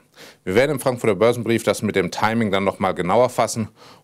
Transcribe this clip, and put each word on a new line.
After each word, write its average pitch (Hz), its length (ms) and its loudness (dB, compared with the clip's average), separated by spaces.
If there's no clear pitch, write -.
Wir 92 120 -4
werden 135 160 4
im 135 100 -4
Frankfurter 120 340 0
Börsenbrief 113 480 0
das - 180 0
mit 104 140 -2
dem 90 160 0
Timing 110 400 0
dann 98 140 0
noch 95 140 -2
mal 95 120 0
genauer 98 380 2
fassen 113 400 -2